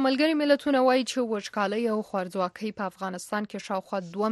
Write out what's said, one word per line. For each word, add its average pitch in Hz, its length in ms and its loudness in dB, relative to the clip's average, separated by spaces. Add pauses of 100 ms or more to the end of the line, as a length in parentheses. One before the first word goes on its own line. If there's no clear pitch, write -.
ملګري 277 340 4
ملتونه 285 460 4
وایي 254 200 4
چې - 140 -6 (140)
وچکالۍ 208 580 -2
او 214 160 0
خوارځواکۍ 185 720 -4
په 208 80 -4
افغانستان 190 640 -6
کې - 160 -10
شاوخوا 196 340 -4
دوه 190 320 -2